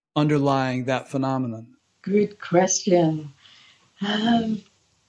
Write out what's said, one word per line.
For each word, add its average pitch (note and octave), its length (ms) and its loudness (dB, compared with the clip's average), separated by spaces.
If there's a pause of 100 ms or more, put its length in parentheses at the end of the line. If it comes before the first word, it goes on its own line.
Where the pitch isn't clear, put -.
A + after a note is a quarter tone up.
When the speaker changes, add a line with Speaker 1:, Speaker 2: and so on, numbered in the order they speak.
(140)
Speaker 1:
underlying C#3 680 0
that B2+ 240 -2
phenomenon? C3 680 -4 (260)
Speaker 2:
Good G3+ 380 -2
question. F3 920 2 (720)
Um, A3 560 0 (460)